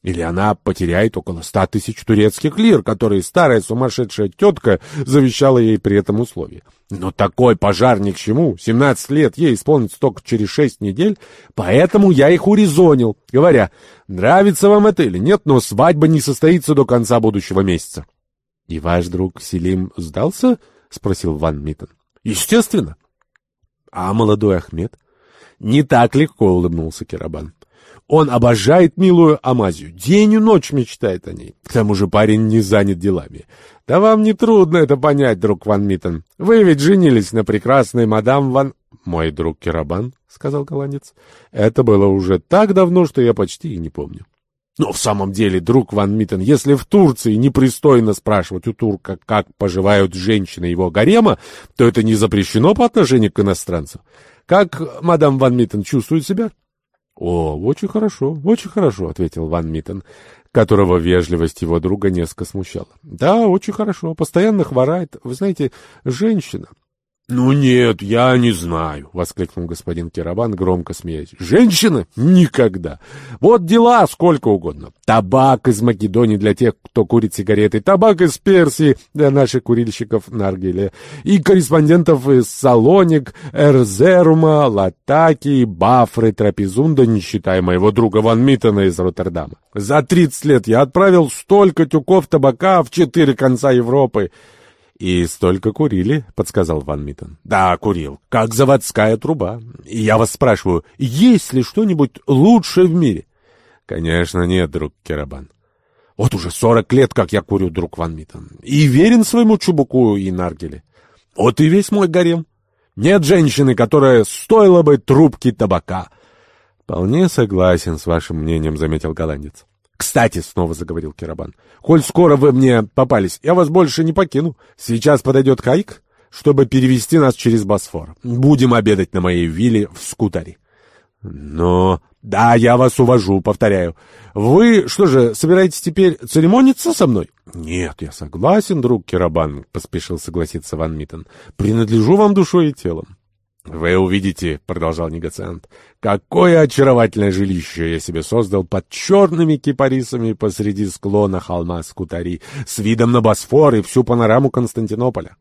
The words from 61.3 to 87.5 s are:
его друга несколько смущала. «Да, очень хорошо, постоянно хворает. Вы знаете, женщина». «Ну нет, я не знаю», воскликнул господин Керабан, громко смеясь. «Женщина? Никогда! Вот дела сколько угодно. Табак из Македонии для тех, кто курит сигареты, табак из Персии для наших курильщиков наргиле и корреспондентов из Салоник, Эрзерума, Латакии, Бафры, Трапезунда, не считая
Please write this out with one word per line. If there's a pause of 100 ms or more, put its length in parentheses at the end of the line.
его
друга
несколько
смущала. (140)
«Да,
очень
хорошо,
постоянно
хворает.
Вы
знаете, (340)
женщина». (600)
«Ну
нет,
я
не
знаю»,
воскликнул
господин
Керабан,
громко
смеясь.
«Женщина?
Никогда! (420)
Вот
дела
сколько
угодно. (160)
Табак
из
Македонии
для
тех, (100)
кто
курит
сигареты,
табак
из
Персии (180)
для
наших
курильщиков
наргиле (300)
и
корреспондентов
из
Салоник, (180)
Эрзерума,
Латакии,
Бафры,
Трапезунда,
не
считая